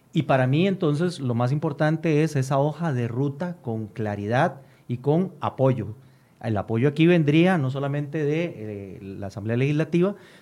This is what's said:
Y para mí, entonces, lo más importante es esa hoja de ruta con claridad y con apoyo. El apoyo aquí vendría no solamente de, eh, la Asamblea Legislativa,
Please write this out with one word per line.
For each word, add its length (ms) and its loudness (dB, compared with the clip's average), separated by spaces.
Y 80 2
para 240 4
mí, 200 2
entonces, 540 0
lo 140 -2
más 180 2
importante 680 0
es 140 0
esa 220 0
hoja 360 0
de 120 0
ruta 540 -4
con 260 -6
claridad 760 -2
y 120 -4
con 420 0
apoyo. 480 0
El 140 -2
apoyo 320 0
aquí 180 4
vendría 520 4
no 120 0
solamente 540 -4
de, 320 -2
eh, 460 -10
la 240 -10
Asamblea 320 -4
Legislativa, 560 2